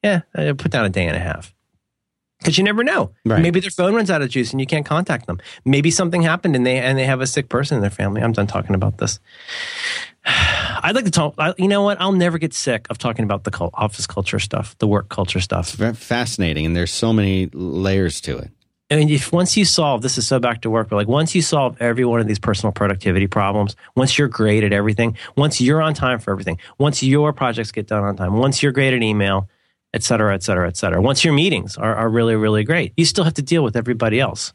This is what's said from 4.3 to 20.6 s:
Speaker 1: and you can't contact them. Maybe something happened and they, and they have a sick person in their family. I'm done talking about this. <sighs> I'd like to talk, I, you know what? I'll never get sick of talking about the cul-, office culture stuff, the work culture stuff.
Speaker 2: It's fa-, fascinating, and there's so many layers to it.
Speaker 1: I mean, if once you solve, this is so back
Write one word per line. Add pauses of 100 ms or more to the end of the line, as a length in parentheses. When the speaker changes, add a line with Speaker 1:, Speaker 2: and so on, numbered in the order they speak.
Speaker 1:
and
you
can't
contact
them. (240)
Maybe
something
happened
and
they,
and
they
have
a
sick
person
in
their
family.
I'm
done
talking
about
this. (1040)
<sighs>
I'd
like
to
talk,
I,
you
know
what?
I'll
never
get
sick
of
talking
about
the
cul-,
office
culture
stuff,
the
work
culture
stuff.
Speaker 2:
It's
fa-,
fascinating,
and
there's
so
many
layers
to
it. (400)
Speaker 1:
I
mean,
if
once
you
solve,
this
is
so
back